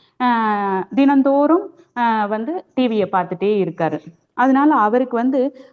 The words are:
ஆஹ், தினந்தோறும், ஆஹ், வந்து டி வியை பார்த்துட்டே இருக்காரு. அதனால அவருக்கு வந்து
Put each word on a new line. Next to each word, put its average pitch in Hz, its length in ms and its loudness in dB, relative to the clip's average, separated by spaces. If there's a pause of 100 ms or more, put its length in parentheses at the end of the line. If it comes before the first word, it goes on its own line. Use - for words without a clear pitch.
(240)
ஆஹ், 208 600 0 (120)
தினந்தோறும், 277 760 2 (260)
ஆஹ், 226 320 0
வந்து 226 460 -6
டி 254 140 0
வியை 208 240 0
பார்த்துட்டே 185 400 -2 (100)
இருக்காரு. 160 380 -4 (340)
அதனால 269 420 2
அவருக்கு 247 400 0
வந்து 262 400 -2 (180)